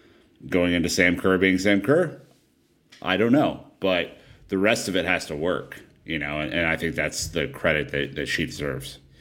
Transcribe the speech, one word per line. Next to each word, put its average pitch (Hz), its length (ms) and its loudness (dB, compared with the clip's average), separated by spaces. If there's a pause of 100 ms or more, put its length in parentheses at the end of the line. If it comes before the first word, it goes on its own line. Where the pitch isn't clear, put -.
(480)
going 87 260 2
into 85 140 2
Sam 90 280 4
Kerr 92 220 2
being 92 200 4
Sam 101 220 2
Kerr? 147 400 2 (840)
I 92 140 0
don't 117 160 2
know, 113 340 2 (140)
but 92 380 -2 (300)
the 98 100 -2
rest 110 300 2
of 92 80 -2
it 87 80 0
has 87 220 0
to 78 100 -6
work, 80 460 -4 (220)
you 80 140 -4
know, 73 220 -6
and, 76 120 -6
and 85 140 0
I 80 100 0
think 80 180 -4
that's 76 340 -4
the 76 200 -2
credit 76 420 -2
that, 69 260 -4
that 71 100 -6
she - 200 -2
deserves. - 520 -8 (220)